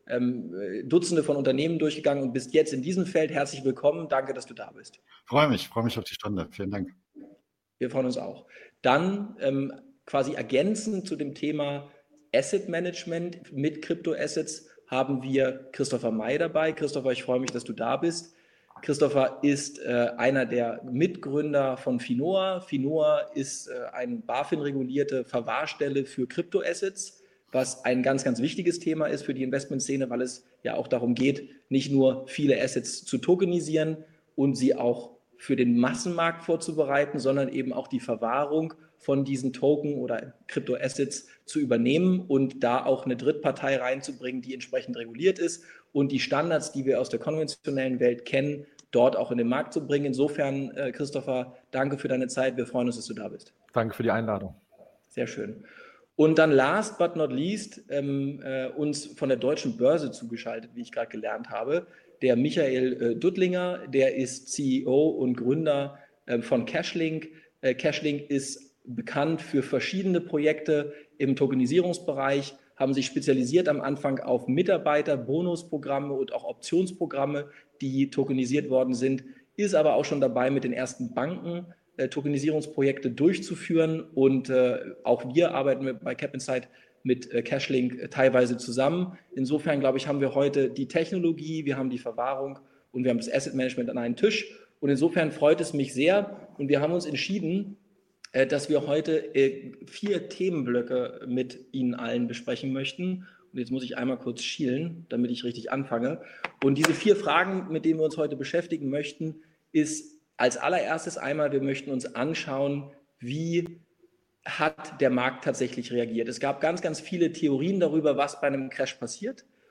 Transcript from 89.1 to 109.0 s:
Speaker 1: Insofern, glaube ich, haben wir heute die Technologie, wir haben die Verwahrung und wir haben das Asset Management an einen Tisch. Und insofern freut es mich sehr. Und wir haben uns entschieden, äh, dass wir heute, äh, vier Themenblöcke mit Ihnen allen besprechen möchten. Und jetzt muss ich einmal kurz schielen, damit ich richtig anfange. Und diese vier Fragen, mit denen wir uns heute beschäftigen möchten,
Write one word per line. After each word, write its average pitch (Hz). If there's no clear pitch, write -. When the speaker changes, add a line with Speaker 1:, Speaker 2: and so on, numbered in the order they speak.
Speaker 1:
Insofern, 143
glaube 135
ich, 131
haben 143
wir 135
heute 139
die 131
Technologie, 160
wir 139
haben 131
die 123
Verwahrung 131
und 127
wir 127
haben 117
das 113
Asset 139
Management 127
an -
einen 120
Tisch. -
Und 143
insofern 143
freut 156
es 160
mich 139
sehr. 180
Und 139
wir 143
haben 151
uns 175
entschieden, 185
äh, 131
dass 143
wir 147
heute, 151
äh, 135
vier 202
Themenblöcke 123
mit 127
Ihnen 127
allen 120
besprechen 123
möchten. 180
Und 123
jetzt 120
muss 131
ich 120
einmal 127
kurz -
schielen, 156
damit 120
ich 123
richtig 120
anfange. 135
Und 139
diese 160
vier 202
Fragen, 185
mit 156
denen 160
wir 156
uns 156
heute 147
beschäftigen 151
möchten, 151